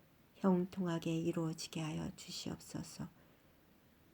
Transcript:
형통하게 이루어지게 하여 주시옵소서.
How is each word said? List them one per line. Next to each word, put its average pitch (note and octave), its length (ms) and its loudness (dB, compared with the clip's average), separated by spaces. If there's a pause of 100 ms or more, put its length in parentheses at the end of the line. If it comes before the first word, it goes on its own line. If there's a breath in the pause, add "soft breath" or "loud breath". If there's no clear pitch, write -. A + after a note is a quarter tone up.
(380)
형통하게 F3+ 760 4
이루어지게 E3 680 0
하여 D#3 340 -2
주시옵소서. - 920 -8 (1080 soft breath)